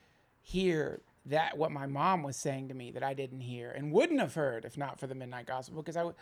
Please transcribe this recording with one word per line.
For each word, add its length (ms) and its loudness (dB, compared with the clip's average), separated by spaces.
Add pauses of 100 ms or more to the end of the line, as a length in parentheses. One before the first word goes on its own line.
(420)
hear 600 2 (240)
that, 320 2
what 140 2
my 160 -4
mom 340 4
was 140 -4
saying 320 -2
to 80 -8
me 160 -10
that 120 -4
I 120 0
didn't 260 -6
hear 300 -6
and 200 -4
wouldn't 280 8
have 160 0
heard 280 0
if 140 -10
not 220 -6
for 80 -6
the 80 -6
Midnight 320 -10
Gospel, 340 -6
because 160 -4
I 40 2
w-, 200 -2